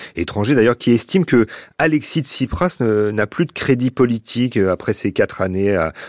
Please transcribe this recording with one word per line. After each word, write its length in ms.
étrangers 380
d'ailleurs 220
qui 160
estiment 320
que 220
Alexis 420
Tsipras 600
ne, 300
n'a 160
plus 200
de 60
crédit 380
politique, 680
euh, 120
après 220
ses 200
quatre 280
années 340
à, 200